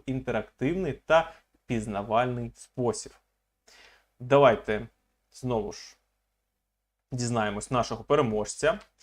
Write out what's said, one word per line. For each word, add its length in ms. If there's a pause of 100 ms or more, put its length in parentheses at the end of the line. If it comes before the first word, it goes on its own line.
інтерактивний 880
та 400 (320)
пізнавальний 920
спосіб. 580 (1040)
Давайте 680 (440)
знову 420
ж 240 (1120)
дізнаємось 600
нашого 320
переможця. 760 (240)